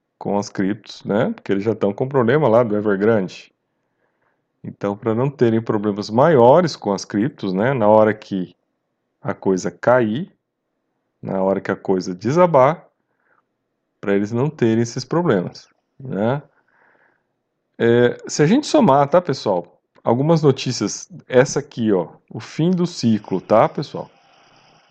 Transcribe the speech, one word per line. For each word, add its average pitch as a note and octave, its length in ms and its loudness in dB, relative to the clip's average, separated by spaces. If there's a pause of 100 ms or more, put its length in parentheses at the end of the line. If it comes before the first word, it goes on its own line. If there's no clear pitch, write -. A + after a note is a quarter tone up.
(180)
com G2 200 -6
as G#2 120 -6
criptos, - 540 -6
né? A#2+ 300 -2
Porque - 180 -10
eles G2 120 -2
já G#2+ 120 -2
tão G2+ 180 -2
com C3 140 -6
problema C3+ 400 0
lá A#2 160 4
do G#2 120 -4
Evergrande. G#2 760 -2 (1120)
Então, - 320 -6
pra A2+ 200 -2
não C3 140 0
terem A#2 320 2
problemas G#2 480 -4
maiores C#3 680 4
com G2+ 180 -4
as F#2 100 -6
criptos, G#2 500 -4
né? A2 200 -2
Na A2 140 0
hora G#2+ 260 6
que F#2+ 420 -8 (680)
a G2 120 -8
coisa F#2+ 360 -4
cair, A#2+ 640 0 (880)
na F#2+ 220 -4
hora G2 160 0
que - 100 -8
a G2 60 0
coisa F#2 400 -4
desabar, D3 720 2 (1120)
pra G2+ 160 -2
eles G#2 160 -2
não B2 180 0
terem A2+ 320 2
esses A#2+ 220 -6
problemas, D3 640 -2 (320)
né? B2 420 -4 (1400)
É, A#2+ 400 2 (100)
se - 160 -2
a - 20 4
gente B3+ 220 0
somar, C#3+ 400 4
tá, F3 120 2
pessoal? G#2 640 -6 (220)
Algumas C#3+ 400 0
notícias, B2+ 640 -2 (200)
essa C3 320 0
aqui, A2+ 320 -4
ó, F2 180 -2 (200)
o A2 100 -14
fim D#3 300 -4
do F3+ 160 -2
ciclo, G#2+ 560 -2
tá, A#2 260 2
pessoal? - 420 -10 (800)